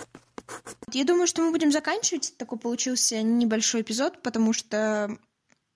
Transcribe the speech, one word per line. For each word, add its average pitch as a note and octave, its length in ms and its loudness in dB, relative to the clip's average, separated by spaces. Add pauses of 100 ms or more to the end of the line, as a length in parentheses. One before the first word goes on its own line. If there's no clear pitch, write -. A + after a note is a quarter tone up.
(920)
Я C4 120 0
думаю, F4 240 4
что E4 140 0
мы E4 100 2
будем D#4+ 180 2
заканчивать. D#4 640 -2
Такой A#3 220 -8
получился A#3+ 640 -2
небольшой A3+ 600 2
эпизод, B3+ 400 -4
потому A3+ 300 2
что, G#3+ 640 -2 (600)